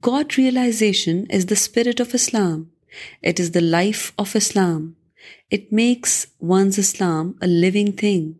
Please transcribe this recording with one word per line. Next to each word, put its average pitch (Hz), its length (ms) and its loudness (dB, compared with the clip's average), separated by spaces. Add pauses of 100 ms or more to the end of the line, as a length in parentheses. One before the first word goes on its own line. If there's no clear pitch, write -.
God 285 380 0
realization 220 880 0
is 190 200 0
the 208 180 0
spirit 240 360 0
of 240 140 -2
Islam. 175 560 0 (500)
It 170 180 -2
is 175 120 -2
the 175 100 2
life 170 560 0
of 202 180 -6
Islam. 170 600 0 (540)
It 202 200 -4
makes 240 580 0 (100)
one's 190 400 2
Islam 180 640 -2
a 180 40 -2
living 185 460 2
thing. 175 480 -2